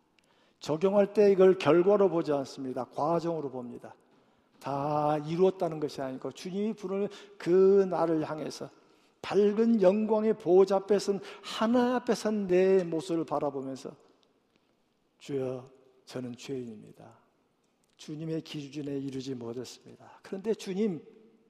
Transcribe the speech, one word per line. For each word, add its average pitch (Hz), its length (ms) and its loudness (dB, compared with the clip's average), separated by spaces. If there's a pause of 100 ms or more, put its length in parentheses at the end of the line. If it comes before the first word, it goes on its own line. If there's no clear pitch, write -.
(600)
적용할 196 540 2
때 208 180 6
이걸 185 260 6
결과로 185 520 4
보지 160 220 -2
않습니다. 131 540 -6
과정으로 160 640 -4
봅니다. 120 460 -14 (640)
다 147 580 0
이루었다는 170 600 0
것이 147 220 -6
아니고 131 300 -8
주님이 202 420 -6
부르는 196 340 -6 (320)
그 190 500 6
나를 160 400 0
향해서 139 400 -10 (520)
밝은 208 600 2
영광의 214 540 2
보호자 190 420 4
앞에 196 200 0
선, 196 220 -2 (240)
하나 247 540 0
앞에 240 180 -2
선 214 320 -2
내 190 360 4
모습을 165 420 -4
바라보면서 135 640 -6 (1300)
주여, 131 500 -8 (360)
저는 123 300 -12
죄인입니다. 110 720 -14 (920)
주님의 160 440 -8
기준에 143 560 -10
이르지 135 380 -8
못했습니다. 117 880 -14
그런데 196 320 -6
주님, 190 480 -4 (460)